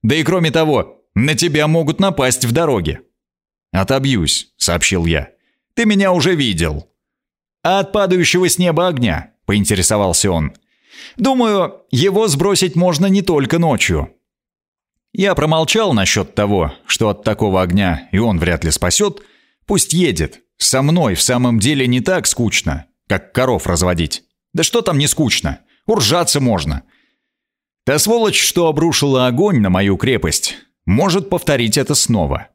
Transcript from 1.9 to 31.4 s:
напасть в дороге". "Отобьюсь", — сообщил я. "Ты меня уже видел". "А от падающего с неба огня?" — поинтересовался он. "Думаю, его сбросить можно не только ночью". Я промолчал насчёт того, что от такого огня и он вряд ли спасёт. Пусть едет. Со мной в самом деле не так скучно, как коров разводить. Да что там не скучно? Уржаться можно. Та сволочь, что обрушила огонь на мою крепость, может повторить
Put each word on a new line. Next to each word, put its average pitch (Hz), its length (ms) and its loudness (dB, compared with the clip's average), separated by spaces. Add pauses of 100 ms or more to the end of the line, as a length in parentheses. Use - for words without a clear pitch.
напасть 127 460 0
в 117 60 -2
дороге". 123 500 -2 (720)
"Отобьюсь", — 117 840 0
сообщил 85 480 -2
я. 80 280 -2 (420)
"Ты 233 100 0
меня 196 280 2
уже 180 220 0
видел". 85 540 -2 (760)
"А 190 180 0
от 196 120 -6
падающего 185 560 2
с - 80 0
неба 175 320 2
огня?" — 117 460 -4 (100)
поинтересовался 101 840 0
он. 78 240 -2 (600)
"Думаю, 220 760 0
его 190 380 2
сбросить 175 480 0
можно 175 300 0
не 196 140 2
только 156 380 0
ночью". 104 560 0 (1000)
Я 190 200 0
промолчал 160 600 0
насчёт 98 400 0
того, 101 400 0 (120)
что - 220 -2
от - 160 -4
такого 101 380 0
огня 90 500 0
и 92 60 0
он 107 200 0
вряд 85 260 -2
ли 80 60 0
спасёт. - 540 -2 (420)
Пусть - 280 0
едет. 110 480 -2 (160)
Со 135 240 0
мной 147 320 2
в - 80 -2
самом 123 360 2
деле 135 280 0
не 123 140 2
так 180 260 -2
скучно, 78 600 -2 (220)
как - 240 -4
коров 127 340 0
разводить. 87 580 -2 (280)
Да 160 100 -2
что 233 200 -2
там 151 160 0
не 143 80 0
скучно? - 540 -2 (260)
Уржаться 160 540 0
можно. 78 420 -2 (1000)
Та 147 140 0
сволочь, 220 420 2
что - 260 0
обрушила 143 600 0
огонь 139 340 2
на 98 100 2
мою 95 260 2
крепость, - 600 -2 (280)
может 170 460 0
повторить 139 480 0